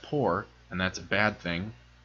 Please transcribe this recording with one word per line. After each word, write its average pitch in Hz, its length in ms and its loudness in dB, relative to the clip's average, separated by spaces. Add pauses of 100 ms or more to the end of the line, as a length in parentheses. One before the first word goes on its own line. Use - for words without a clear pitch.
poor, 107 440 0 (220)
and 90 120 -4
that's 92 180 0
a 85 40 -10
bad 104 360 2
thing, 90 340 -4 (320)